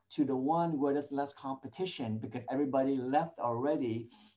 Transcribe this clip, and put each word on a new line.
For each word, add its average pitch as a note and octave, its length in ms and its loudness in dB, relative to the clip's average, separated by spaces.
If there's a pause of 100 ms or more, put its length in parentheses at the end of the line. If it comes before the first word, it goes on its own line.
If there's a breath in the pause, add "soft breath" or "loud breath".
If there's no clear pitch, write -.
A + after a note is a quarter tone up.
(160)
to D3 100 4
the C3 100 2
one D#3 440 2
where C#3 140 4
there's C#3+ 180 -2
less C#3 220 -2
competition C3+ 840 -6
because A#2 340 -6
everybody C3+ 460 2
left C#3+ 420 0
already. A#2+ 680 0 (300 soft breath)